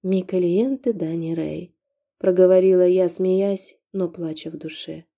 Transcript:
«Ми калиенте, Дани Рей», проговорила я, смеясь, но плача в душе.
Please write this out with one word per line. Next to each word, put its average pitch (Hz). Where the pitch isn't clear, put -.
«Ми 185
калиенте, 202
Дани 165
Рей», 160
проговорила 185
я, 180
смеясь, 190
но 180
плача 165
в 165
душе. 160